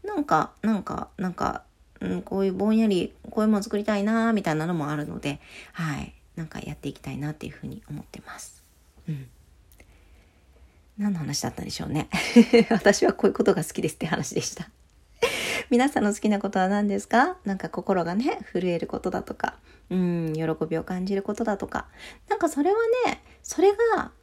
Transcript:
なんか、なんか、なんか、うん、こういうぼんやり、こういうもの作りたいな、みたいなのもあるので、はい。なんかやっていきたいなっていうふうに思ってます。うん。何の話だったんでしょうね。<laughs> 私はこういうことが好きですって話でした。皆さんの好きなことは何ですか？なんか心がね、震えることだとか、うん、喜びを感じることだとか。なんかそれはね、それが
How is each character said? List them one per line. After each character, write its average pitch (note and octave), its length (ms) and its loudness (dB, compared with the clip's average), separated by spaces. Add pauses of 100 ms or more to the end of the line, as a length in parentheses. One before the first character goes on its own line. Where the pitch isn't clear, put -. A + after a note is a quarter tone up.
な G#4 120 -8
ん D4 80 -2
か、 - 280 2 (100)
な A3 120 2
ん F#3 100 -2
か、 - 340 -8
な F#3 120 -4
ん F3 40 -8
か、 - 300 -4 (380)
う F3+ 140 -4
ん、 F3 60 -4
こ F#3+ 180 -4
う G3 60 2
い G3 40 2
う F3+ 40 -4
ぼ G3 160 0
ん A3 80 4
や A3+ 100 4
り、 F#3 260 0 (160)
こ A3 120 -2
う - 20 2
い G#3+ 40 4
う - 20 4
も G#3 80 4
の G3+ 60 -2
作 A3 140 -4
り G#3 60 -2
た G#3+ 140 0
い G3 60 0
な、 A3+ 300 2
み G3+ 100 0
た E3 80 0
い D3+ 40 0
な D#3 100 -2
の F3 80 -2
も D3 160 -2
あ D3+ 60 -2
る D3+ 120 -4
の E3+ 120 -10
で、 C#3+ 200 -6 (340)
は E3+ 280 -6
い。 - 120 -14 (220)
な E3 80 -8
ん D#3 40 -10
か - 120 -12
や - 140 -10
っ - 20 -10
て - 140 -8
い C3+ 40 -10
き - 60 -18
た - 120 -12
い C3 60 -8
な D3 140 -6
っ - 20 -8
て - 120 -14
い - 40 -10
う D3 40 -16
ふ - 100 -18
う C#3+ 40 -10
に - 220 -12
思 D3 120 -10
っ - 40 -16
て - 200 -18
ま - 140 -16
す。 - 240 -20 (440)
う E3 40 -6
ん。 C3+ 160 -8 (1700)
何 G3+ 160 0
の E3+ 60 -2
話 C#3+ 220 -4
だ B2+ 80 -4
っ - 40 -10
た - 80 -10
ん - 40 -8
で - 60 -10
し - 100 -10
ょ - 40 -6
う - 40 -8
ね。 D3 200 -4 (300)
<laughs> A3+ 320 8
私 G3+ 340 4
は - 80 4
こ - 140 0
う - 20 6
い - 20 2
う - 20 -4
こ - 100 0
と F#3+ 100 6
が D#3 100 0
好 - 100 -8
き - 80 -4
で E3 80 0
す - 60 -8
っ - 20 -20
て - 80 -4
話 - 300 -4
で - 60 0
し - 140 -8
た。 - 140 -14 (1000)
皆 B3+ 200 6
さ - 120 0
ん - 20 2
の G#3 100 2
好 - 60 -6
き G#3+ 100 2
な G3+ 100 2
こ G3 100 -2
と G3+ 100 0
は F#3 80 4
何 G#3 200 2
で G3+ 120 0
す - 80 -10
か？ D4 380 4
な G3 100 -2
ん - 20 -8
か - 120 -8
心 F#3 340 0
が E3+ 120 -2
ね、 C#4 240 0 (120)
震 F#3 180 0
え E3+ 80 0
る - 100 -4
こ - 120 -6
と F3+ 120 -4
だ - 120 -4
と - 100 -12
か、 - 220 -6 (340)
う F3+ 60 -2
ん、 E3+ 380 0
喜 D#3+ 100 -2 (260)
び E3 80 -2
を E3+ 60 -4
感 F#3 220 -6
じ G3 100 -2
る G3 80 0
こ G#3+ 100 -4
と A3+ 100 -4
だ G#3+ 140 0
と - 100 -6
か。 - 200 -8 (400)
な G4+ 80 2
ん G#4 40 -6
か E4+ 100 2
そ C#4+ 120 -2
れ F4+ 120 4
は A4 60 2 (280)
ね、 - 160 -4 (200)
そ - 180 -4
れ G4 100 8
が A4 400 0 (120)